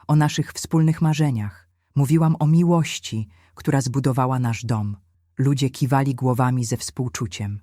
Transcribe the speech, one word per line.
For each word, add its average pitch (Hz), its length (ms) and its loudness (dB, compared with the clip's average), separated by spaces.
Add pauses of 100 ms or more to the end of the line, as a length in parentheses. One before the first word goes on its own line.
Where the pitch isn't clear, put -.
o 147 80 2
naszych 151 380 0
wspólnych 160 480 0
marzeniach. 143 680 -2 (260)
Mówiłam 156 440 4
o 151 80 2
miłości, 165 800 0 (280)
która 143 260 0
zbudowała 127 580 0
nasz 117 260 -2
dom. 104 320 -2 (400)
Ludzie 135 320 2
kiwali 135 460 0
głowami 127 500 0
ze 117 120 -4
współczuciem. 107 840 -8